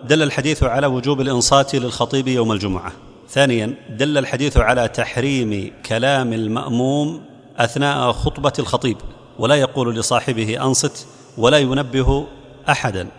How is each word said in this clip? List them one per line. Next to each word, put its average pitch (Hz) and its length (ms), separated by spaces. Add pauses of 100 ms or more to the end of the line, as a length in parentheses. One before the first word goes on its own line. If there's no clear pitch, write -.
دل 151 200
الحديث 143 400
على 135 240
وجوب 131 340
الإنصات 135 540
للخطيب 127 520
يوم 120 240
الجمعة. 92 400 (380)
ثانياً، 127 460 (140)
دل 139 280
الحديث 135 400
على 117 300
تحريم 120 840 (140)
كلام 123 480
المأموم 131 880 (360)
أثناء 139 540
خطبة 143 480
الخطيب، 123 380 (420)
ولا 131 160
يقول 127 400
لصاحبه: 113 680
"أنصت"، 135 460 (300)
ولا 127 200
ينبه 135 680 (420)
أحداً، 101 380 (120)